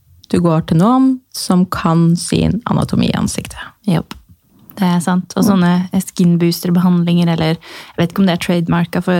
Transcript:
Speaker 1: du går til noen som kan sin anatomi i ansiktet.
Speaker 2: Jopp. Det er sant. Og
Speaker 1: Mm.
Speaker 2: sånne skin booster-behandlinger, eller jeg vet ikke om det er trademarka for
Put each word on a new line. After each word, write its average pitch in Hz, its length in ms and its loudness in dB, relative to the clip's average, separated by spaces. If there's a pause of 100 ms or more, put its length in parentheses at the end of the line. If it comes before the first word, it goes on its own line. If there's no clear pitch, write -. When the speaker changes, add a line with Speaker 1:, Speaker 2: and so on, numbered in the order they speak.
(300)
Speaker 1:
du 185 100 0
går 165 280 0
til 165 100 2
noen 262 420 2 (120)
som 185 340 0
kan 165 500 2
sin 170 500 -2
anatomi - 420 0
i - 100 -2
ansiktet. - 400 -6 (280)
Speaker 2:
Jopp. - 280 -2 (680)
Det 185 60 0
er 175 140 0
sant. 180 360 -2
Og 190 80 0
Speaker 1:
Mm. - 60 2
Speaker 2:
sånne 180 560 0
skin 175 320 2
booster-behandlinger, 175 880 0
eller 160 260 0
jeg - 440 -16
vet 170 160 0
ikke 196 60 0
om 196 60 4
det 175 60 2
er 170 140 -4
trademarka 175 560 -2
for 185 180 -2